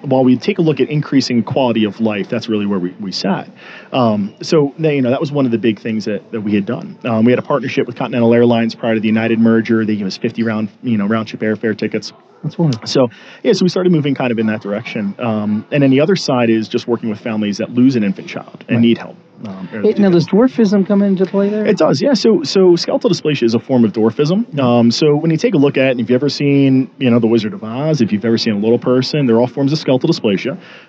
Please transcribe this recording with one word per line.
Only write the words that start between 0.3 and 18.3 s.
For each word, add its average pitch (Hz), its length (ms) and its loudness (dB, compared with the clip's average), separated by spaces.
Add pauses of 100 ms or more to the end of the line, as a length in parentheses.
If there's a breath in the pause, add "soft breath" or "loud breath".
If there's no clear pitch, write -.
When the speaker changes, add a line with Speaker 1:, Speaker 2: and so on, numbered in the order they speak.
Speaker 1:
take 202 220 -2
a - 20 2
look 156 180 2
at 127 100 2
increasing 135 540 0
quality 123 400 0
of 104 160 -4
life, 104 300 -2
that's 113 200 -6
really 104 160 -2
where 101 140 -2
we, 87 200 -4
we 98 120 -8
sat. - 380 -4 (420 loud breath)
Um, 107 500 0
so, 147 380 0
they, 156 160 0
you 139 60 0
know, 120 80 0
that 127 100 0
was 147 120 -4
one 143 140 0
of 120 60 0
the 113 60 0
big 104 220 0
things 110 260 -6
that, 101 260 -8
that 110 100 -8
we 101 140 -4
had 98 100 0
done. - 380 -10
Um, 113 220 0
we 123 60 4
had 123 80 2
a - 40 -8
partnership 135 440 -2
with 120 80 -12
Continental 117 380 0
Airlines 117 420 2
prior 113 200 -4
to 110 40 0
the 107 80 -2
United 113 320 0
merger. 113 460 2
They 107 100 -2
gave 101 120 -6
us 92 100 -8
fifty 117 260 -4
round, 107 260 -4 (140)
you 117 140 -2
know, 101 100 -2
round 110 200 -2
trip - 140 -12
airfare 107 360 -2
tickets. 107 360 -6 (300)
Speaker 2:
That's 156 140 -8
wonderful. 147 300 -2
Speaker 1:
So, 127 220 2 (340 loud breath)
yeah, - 100 4
so 190 100 2
we 180 60 2
started 185 220 0
moving 143 240 0
kind 127 160 -2
of 110 80 -2
in 110 80 0
that 107 160 -2
direction. 101 560 -6
Um, 107 520 -2
and 147 120 2
then 135 80 4
the 131 100 4
other 180 140 2
side 123 340 0
is 113 180 2
just 117 200 -4
working 117 200 -2
with 104 120 -6
families 107 400 -4
that 107 100 -6
lose 127 260 2
an 110 80 0
infant 98 240 -4
child - 400 -16